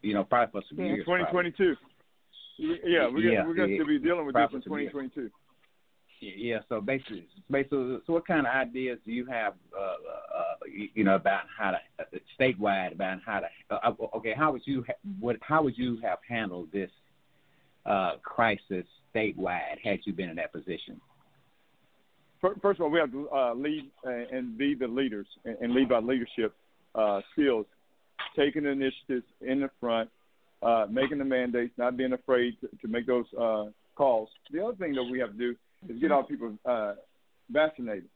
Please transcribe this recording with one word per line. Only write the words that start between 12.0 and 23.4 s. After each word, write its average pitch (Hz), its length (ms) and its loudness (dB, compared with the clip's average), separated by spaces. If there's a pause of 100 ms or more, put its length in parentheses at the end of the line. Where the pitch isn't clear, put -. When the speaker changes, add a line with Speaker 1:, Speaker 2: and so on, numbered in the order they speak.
Speaker 1:
statewide, 98 540 2
about 92 320 -4
how 104 140 -2
to, 85 80 -6 (220)
uh, 107 200 2
uh, 110 260 -8
okay, 110 180 -4
how 151 160 2
would 127 140 -6
you 135 220 -2
ha-, 127 80 -6 (260)
what, 117 220 0
how 156 200 2
would 127 140 0
you 120 260 -2
have 98 240 -2
handled 92 460 -6
this, 95 180 -4 (960)
uh, 95 280 2 (100)
crisis 101 640 -2 (280)
statewide 90 680 -2
had 101 220 -2
you 101 100 -4
been 90 160 -6
in 80 60 -10
that 82 140 -6
position? - 480 -10 (1400)
Speaker 3:
Fir-, 196 220 2
first 196 180 4
of 170 40 2
all, 151 60 2
we 165 100 6
have 139 120 2
to, 143 180 -6
uh, 127 220 2